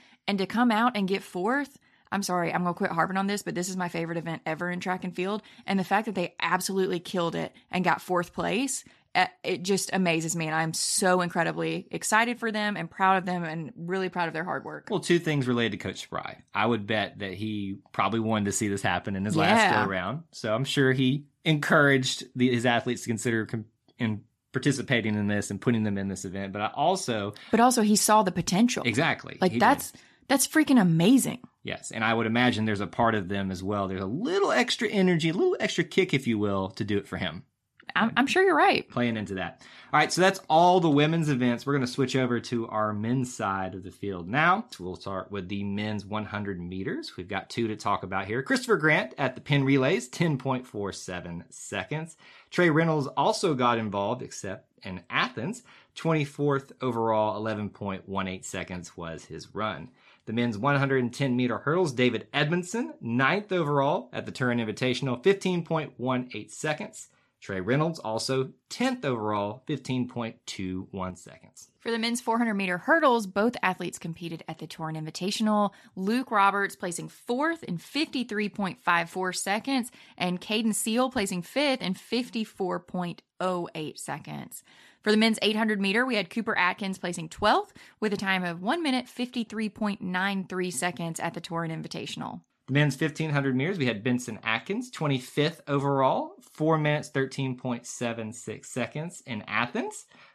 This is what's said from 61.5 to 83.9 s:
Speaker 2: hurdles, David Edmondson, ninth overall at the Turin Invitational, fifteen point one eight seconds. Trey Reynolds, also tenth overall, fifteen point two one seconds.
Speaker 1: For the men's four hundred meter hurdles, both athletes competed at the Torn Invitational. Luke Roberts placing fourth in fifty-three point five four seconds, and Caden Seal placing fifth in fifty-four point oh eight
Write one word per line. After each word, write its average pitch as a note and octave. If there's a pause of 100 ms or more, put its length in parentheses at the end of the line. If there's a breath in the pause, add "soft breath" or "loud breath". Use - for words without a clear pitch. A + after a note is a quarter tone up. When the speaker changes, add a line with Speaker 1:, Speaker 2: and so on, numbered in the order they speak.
Speaker 2:
hurdles, D#3+
David A#2
Edmondson, F3+
ninth C3+
overall D3
at -
the G#2
Turin B2
Invitational, B2
fifteen F#3
point D#3
one B2
eight G#2
seconds. - (320)
Trey F#2+
Reynolds, D3
also C3 (180)
tenth B3+
overall, G#2+
fifteen B2+
point A2+ (100)
two F#2
one F#2
seconds. - (100)
Speaker 1:
For A#3+
the A3+
men's A#3
four A3+
hundred A#3
meter F#3
hurdles, C4
both G#3
athletes F#3
competed E3
at D#3+
the D#3
Torn D#3+
Invitational. G3+ (220 loud breath)
Luke A3+
Roberts G3
placing E3+
fourth D#4
in E3+
fifty-three A#3
point F#3+
five E3+
four F#3
seconds, A#3+ (260 loud breath)
and F3+
Caden A3
Seal B3
placing G3
fifth C4
in F3+
fifty-four G#3
point F3 (200)
oh F3+
eight D#3